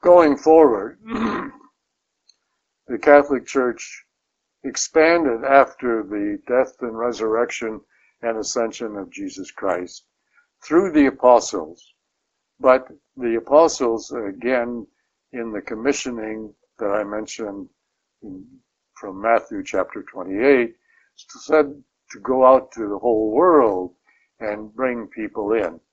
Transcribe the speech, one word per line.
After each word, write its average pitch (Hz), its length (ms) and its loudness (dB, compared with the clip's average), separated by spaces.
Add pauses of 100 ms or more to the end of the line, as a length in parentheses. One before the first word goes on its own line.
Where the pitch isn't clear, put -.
Going 170 360 6
forward, 139 640 4
<clears throat> 220 40 -20 (1800)
the 120 120 -8
Catholic 143 460 4
Church - 600 -4 (580)
expanded 156 800 0
after 131 600 2
the 101 440 -6
death 127 340 0
and 113 160 -8
resurrection 113 840 -4 (400)
and 117 160 -4
ascension 110 580 -6
of 92 140 -12
Jesus 92 420 -14
Christ 90 540 -6 (580)
through 180 280 2
the 147 160 4
apostles. 110 840 2 (680)
But 131 280 4 (300)
the 120 180 -2
apostles, 123 760 2
again, 120 760 -6 (460)
in 117 200 -10
the 104 100 -8
commissioning 110 920 -6 (240)
that 104 140 -4
I 104 120 -2
mentioned 101 680 -10 (520)
in, - 240 -18 (480)
from 98 260 -16
Matthew 113 440 -2
chapter 95 400 -6
twenty-eight, 117 720 0 (400)
said 147 680 -2 (280)
to 110 80 -20
go 131 260 2
out 131 280 6
to 110 140 -8
the 101 120 -8
whole 110 320 0
world 117 640 2 (440)
and 107 360 -10
bring 120 320 -6
people 107 460 -6
in. 87 260 -4 (140)